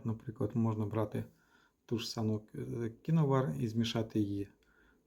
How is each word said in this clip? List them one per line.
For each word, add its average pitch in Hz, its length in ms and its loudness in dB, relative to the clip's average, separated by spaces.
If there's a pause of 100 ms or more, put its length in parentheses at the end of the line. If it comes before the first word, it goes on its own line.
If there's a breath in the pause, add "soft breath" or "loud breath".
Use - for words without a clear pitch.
Наприклад, 110 520 -4
можна 113 300 2
брати 110 380 0 (600 soft breath)
ту 117 120 -2
ж 113 120 -4
саму, 110 320 0 (140)
е, 123 360 -6 (100)
кіновар 147 580 4
і 123 80 0
змішати 113 520 0
її 101 280 0 (600 soft breath)